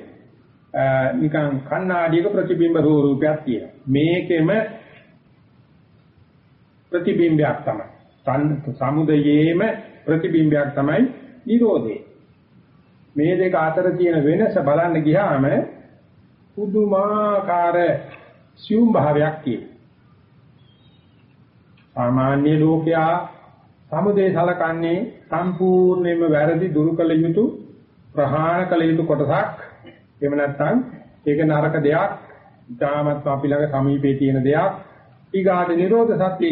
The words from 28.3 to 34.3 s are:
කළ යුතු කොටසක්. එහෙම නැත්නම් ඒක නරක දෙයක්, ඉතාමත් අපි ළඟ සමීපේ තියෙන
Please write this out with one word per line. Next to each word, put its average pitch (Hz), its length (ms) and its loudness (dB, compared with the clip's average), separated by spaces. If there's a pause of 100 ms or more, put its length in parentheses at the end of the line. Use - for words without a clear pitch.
කළ 165 160 2
යුතු 160 200 2
කොටසක්. 147 540 -2 (580)
එහෙම 143 200 -4
නැත්නම් 147 420 -2 (440)
ඒක 147 200 0
නරක 151 360 0
දෙයක්, 156 340 2 (560)
ඉතාමත් 147 580 -4
අපි 139 220 -2
ළඟ 147 240 0
සමීපේ 139 440 0
තියෙන 135 240 0